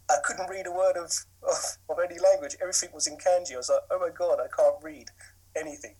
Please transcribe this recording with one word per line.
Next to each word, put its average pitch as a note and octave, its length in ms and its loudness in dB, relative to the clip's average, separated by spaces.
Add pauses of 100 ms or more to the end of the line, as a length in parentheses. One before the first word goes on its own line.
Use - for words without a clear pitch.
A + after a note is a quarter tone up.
I - 160 6
couldn't F#3 240 -6
read F#3+ 180 -8
a F3 40 -6
word F#3 260 2
of, E3+ 140 -8 (320)
of, - 340 -2 (120)
of D#3 140 -2
any F3 160 -4
language. F#3+ 420 4
Everything F#3 320 -2
was D3+ 140 -4
in D3+ 100 -8
kanji. F3+ 360 2
I B2+ 40 -8
was B2 120 -6
like, - 200 2
"Oh F#3 100 0
my F3 100 -2
God, E3 300 0
I B2+ 160 -4
can't D3 280 4
read D3 260 -14 (460)
anything." D#3 440 -8